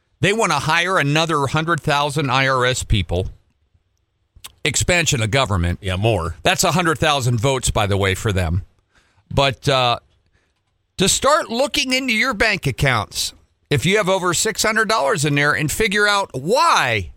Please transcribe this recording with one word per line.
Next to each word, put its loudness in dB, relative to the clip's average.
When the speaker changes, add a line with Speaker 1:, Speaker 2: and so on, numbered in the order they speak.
Speaker 1:
They 2
want 0
to 0
hire 0
another 0
hundred -2
thousand -2
I 2
R 2
S 0
people. 0
Expansion 0
of -2
government. 0
Speaker 2:
Yeah, -4
more. 0
Speaker 1:
That's 0
a 2
hundred 0
thousand 0
votes, 0
by 0
the 0
way, 0
for -2
them. -2
But, 0
uh, 2
to 0
start 2
looking -2
into 0
your 0
bank 0
accounts, -2
if 0
you 2
have 0
over 0
six -2
hundred 0
dollars 0
in 0
there, 2
and -2
figure 0
out 0
why 0